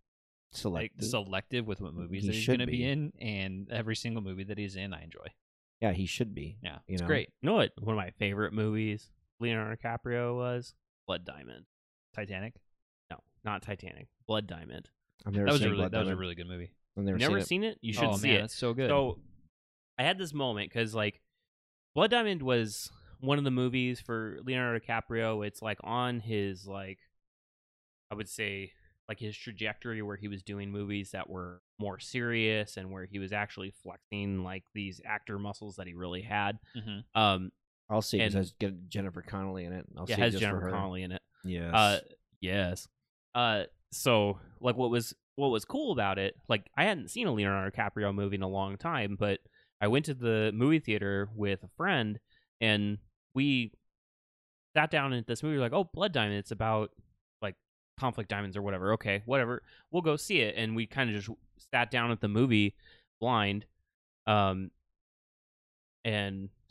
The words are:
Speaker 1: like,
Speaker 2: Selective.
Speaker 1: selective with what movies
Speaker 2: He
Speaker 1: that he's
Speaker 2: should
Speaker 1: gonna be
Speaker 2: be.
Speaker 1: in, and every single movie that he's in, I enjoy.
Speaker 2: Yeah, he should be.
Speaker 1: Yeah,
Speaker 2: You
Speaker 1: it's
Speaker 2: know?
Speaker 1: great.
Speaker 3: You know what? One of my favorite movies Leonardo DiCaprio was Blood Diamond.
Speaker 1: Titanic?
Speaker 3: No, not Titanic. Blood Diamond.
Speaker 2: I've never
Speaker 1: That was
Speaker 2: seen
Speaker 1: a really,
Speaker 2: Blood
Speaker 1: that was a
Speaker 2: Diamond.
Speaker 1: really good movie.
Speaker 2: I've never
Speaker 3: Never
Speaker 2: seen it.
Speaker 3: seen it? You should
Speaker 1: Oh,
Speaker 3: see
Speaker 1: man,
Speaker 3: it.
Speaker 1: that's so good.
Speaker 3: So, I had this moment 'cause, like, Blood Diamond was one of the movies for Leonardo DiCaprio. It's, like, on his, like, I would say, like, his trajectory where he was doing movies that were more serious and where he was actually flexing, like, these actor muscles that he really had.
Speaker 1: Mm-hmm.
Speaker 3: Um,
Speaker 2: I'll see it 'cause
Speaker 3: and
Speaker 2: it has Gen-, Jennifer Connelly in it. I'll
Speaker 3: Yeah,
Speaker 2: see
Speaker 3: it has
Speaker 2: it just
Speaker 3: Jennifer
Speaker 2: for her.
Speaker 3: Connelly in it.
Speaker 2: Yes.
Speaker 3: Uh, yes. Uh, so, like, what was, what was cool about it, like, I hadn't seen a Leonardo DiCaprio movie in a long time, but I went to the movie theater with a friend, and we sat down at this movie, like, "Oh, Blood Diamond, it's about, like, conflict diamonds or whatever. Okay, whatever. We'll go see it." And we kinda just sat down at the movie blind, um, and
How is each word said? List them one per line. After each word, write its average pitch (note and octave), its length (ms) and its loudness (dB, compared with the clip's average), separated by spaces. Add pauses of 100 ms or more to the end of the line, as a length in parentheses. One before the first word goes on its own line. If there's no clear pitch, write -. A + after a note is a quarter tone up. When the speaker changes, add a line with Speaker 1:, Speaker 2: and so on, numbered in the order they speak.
(520)
Speaker 1:
like, - 60 -10
Speaker 2:
Selective. G#2 460 -4
Speaker 1:
selective A2 600 -2
with G2+ 140 -4
what F2 120 -8
movies F2 300 -6
Speaker 2:
He G2+ 60 0
Speaker 1:
that G#2 60 2
he's A2 100 -2
Speaker 2:
should A#2+ 140 4
Speaker 1:
gonna B2 80 0
be - 120 0
Speaker 2:
be. A#2+ 60 0
Speaker 1:
in, D3 360 0
and G2 500 -6
every A2 260 -2
single A2+ 260 -4
movie F#2+ 220 -6
that G2+ 120 -6
he's G2 200 -4
in, F#2+ 180 -6
I D#2+ 80 -10
enjoy. D#2+ 240 -16 (540)
Speaker 2:
Yeah, G#2+ 120 4
he F#2 140 0
should A2 280 -2
be. D#2+ 280 -8
Speaker 1:
Yeah, E2 240 -6
Speaker 2:
You - 80 -6
Speaker 1:
it's F2+ 80 0
Speaker 2:
know? - 60 -2
Speaker 1:
great. C#3 220 2 (120)
Speaker 3:
You C3+ 60 0
know G3+ 80 4
what? E3 240 4
One A2 140 0
of G#2+ 40 0
my F2+ 140 -4
favorite G2 400 0
movies G#2+ 580 0 (300)
Leonardo A2 360 -2
DiCaprio A#2+ 600 -2
was B2 380 -4 (320)
Blood F2+ 180 -4
Diamond. C2+ 420 -14 (480)
Speaker 1:
Titanic? G2+ 400 -6 (560)
Speaker 3:
No, - 80 -12 (260)
not G#2 180 -2
Titanic. - 460 -10 (180)
Blood G#2+ 200 2
Diamond. E2 420 -10 (380)
Speaker 2:
I've G#2 80 -2
never G2+ 120 4
Speaker 1:
That C#3+ 60 6
was D3 80 6
Speaker 2:
seen G2+ 80 4
Speaker 1:
a - 20 2
really, G2 120 2
Speaker 2:
Blood F#2 100 0
Speaker 1:
that A2 60 2
was G#2+ 100 2
a - 20 0
Speaker 2:
Diamond. F#2 100 -2
Speaker 1:
really F2 140 -4
good F2 140 -10
movie. F2+ 240 -10 (240)
Speaker 2:
I've G2+ 80 -2
never G2 140 2
Speaker 3:
Never B2 160 4
Speaker 2:
seen G2+ 60 4
it. F#2 60 -2
Speaker 3:
seen F#3 180 0
it? A3 180 -4
You A2+ 100 -2
should G#2 120 2
Speaker 1:
Oh, G#2 120 4
Speaker 3:
see G2 120 2
Speaker 1:
man, A#2 80 8
Speaker 3:
it. G2 40 4
Speaker 1:
that's A2 160 -4
so A#2+ 180 0
good. B2+ 140 0
Speaker 3:
So, C#3 320 2 (800)
I B2+ 40 2
had F3+ 160 2
this F3 160 -6
moment A#2+ 380 -2
'cause, A2+ 220 0
like, G#2+ 280 0 (720)
Blood G3 160 4
Diamond G#3+ 320 2
was A#2+ 480 2 (300)
one C3+ 180 2
of C#3+ 60 2
the C#3 60 2
movies B2+ 500 0
for A2 420 -4
Leonardo B2 420 0
DiCaprio. A2+ 600 -2
It's, - 160 -10
like, G#2+ 220 -4
on B2 360 -2
his, G2+ 460 -2
like, G2 320 -10 (1120)
I G#2+ 40 -8
would G#2 140 -6
say, G2 440 -6 (360)
like, A2 100 -8
his G#2+ 180 -8
trajectory A2 680 -6
where G#2 140 -6
he G2 120 -8
was G2 140 -8
doing G2+ 280 -8
movies G2+ 400 -4
that F#2+ 180 -8
were F2+ 340 -10 (160)
more G2+ 200 -6
serious A2+ 760 0
and F#2+ 160 -8
where F#2+ 140 -10
he G2 120 -10
was F#2+ 140 -6
actually G#2 400 -4
flexing, G2 720 -6
like, F#2 280 -8
these G2 320 -8
actor G#2+ 340 -6
muscles G2+ 380 -10
that F#2 120 -10
he F2 60 -14
really F2+ 280 -6
had. G#2 380 -2 (160)
Speaker 1:
Mm-hmm. G#2+ 440 -6
Speaker 3:
Um, F#2+ 320 4 (380)
Speaker 2:
I'll A2 120 4
see G#2+ 180 2
it A2+ 60 4
'cause G#2+ 80 2
Speaker 3:
and - 0 -
Speaker 2:
it G2 40 4
has F#2+ 140 0
Gen-, F#2+ 360 -4
Jennifer F#2 340 -6
Connelly F#2+ 420 -6
in F2 80 -6
it. F2+ 120 -8 (120)
I'll - 120 -8
Speaker 3:
Yeah, A#2 80 0
Speaker 2:
see A2 60 4
Speaker 3:
it - 20 4
has A#2 100 6
Speaker 2:
it F#2+ 40 0
just - 40 0
Speaker 3:
Jennifer G2+ 180 0
Speaker 2:
for F2+ 60 -2
her. F#2 40 -2
Speaker 3:
Connelly F#2 320 -4
in F#2 100 -6
it. F#2 100 -8 (200)
Speaker 2:
Yes. F2 320 -2
Speaker 3:
Uh, G#2 260 6 (400)
yes. F#2 480 -2 (460)
Uh, A2+ 300 2 (260)
so, G#2 500 4 (200)
like, B2 160 2
what B2 140 4
was, A#2 240 0 (200)
what C#3 140 2
was A2 160 2
cool C#4 280 -2
about G2+ 260 2
it, G2 180 0 (120)
like, G#2 280 0
I C#3+ 80 4
hadn't F#3+ 240 0
seen A#3 180 -4
a D#3+ 60 2
Leonardo G2 440 2
DiCaprio G#2 380 0
movie G2+ 220 0
in F#2+ 60 -2
a F#2+ 60 -2
long G2 300 -2
time, A#2 380 -2
but G2+ 240 0 (400)
I G#2 80 4
went C3+ 180 4
to D#3 80 -2
the A2 400 2
movie C#3 240 6
theater G2+ 560 0
with G2+ 300 -2
a F#2 120 -14
friend, B2+ 440 0 (400)
and G#2 380 2 (360)
we C3 380 2 (1040)
sat D#3 140 4
down C#3 240 2
at A#2+ 120 0
this A#2 160 -4
movie, D3+ 160 2
like, A#2+ 140 2
"Oh, F#3 120 4
Blood F#3 280 -2
Diamond, G#2+ 260 2
it's G2+ 120 -6
about, A2 420 0 (480)
like, G2 160 -6 (400)
conflict A#2+ 320 -2
diamonds G2+ 280 -2
or G2+ 60 -4
whatever. G2 320 2
Okay, G#2 300 2
whatever. A#2+ 380 2 (280)
We'll F3 120 0
go D#3 140 4
see E3 240 2
it." G#2+ 160 2
And A2 200 0
we A2+ 100 -2
kinda B2+ 320 0
just G2+ 120 -8 (420)
sat B2 180 4
down A#2+ 200 2
at A2+ 100 0
the G#2+ 80 2
movie G#2+ 480 6 (440)
blind, G#2 440 2 (640)
um, G2 440 4 (1300)
and G2+ 460 0 (200)